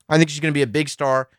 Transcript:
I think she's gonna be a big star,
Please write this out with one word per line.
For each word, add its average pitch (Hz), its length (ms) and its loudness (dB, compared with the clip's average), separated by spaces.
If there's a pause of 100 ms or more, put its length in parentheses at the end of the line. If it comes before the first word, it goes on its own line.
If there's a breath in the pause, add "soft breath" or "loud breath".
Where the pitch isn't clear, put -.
I 156 100 2
think 160 120 4
she's 147 100 -10
gonna 156 140 -2
be 143 80 0
a 131 60 2
big 147 200 -2
star, 131 400 -2 (120)